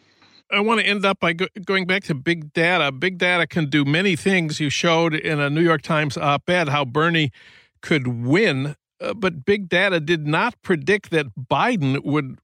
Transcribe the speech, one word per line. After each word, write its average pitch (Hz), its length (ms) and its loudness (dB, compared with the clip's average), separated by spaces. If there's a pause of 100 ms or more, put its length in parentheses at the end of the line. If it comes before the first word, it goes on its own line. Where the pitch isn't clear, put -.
(520)
I 208 80 0
want 220 200 2
to 196 60 0
end 202 200 -2
up 196 140 0
by 170 140 0
go-, 180 140 -4 (180)
going 190 220 -2
back 190 160 0
to 170 100 -2
big 151 400 -4
data. 165 380 2
Big 175 260 -4
data 180 300 2
can 160 200 -2
do 147 160 2
many 165 320 2
things. 170 440 0
You 151 100 -2
showed 165 460 2
in 156 240 -2
a 143 100 0
New 151 140 2
York 165 180 2
Times 151 360 -2
op-ed 160 520 0
how 143 160 0
Bernie 151 460 0 (500)
could 139 260 0 (180)
win 147 500 2 (260)
uh, - 120 -6
but 180 320 -4
big 202 240 0
data 185 300 2
did 156 260 -2
not 175 360 -2
predict 180 500 -2
that 151 240 0
Biden 143 680 0
would 139 400 -4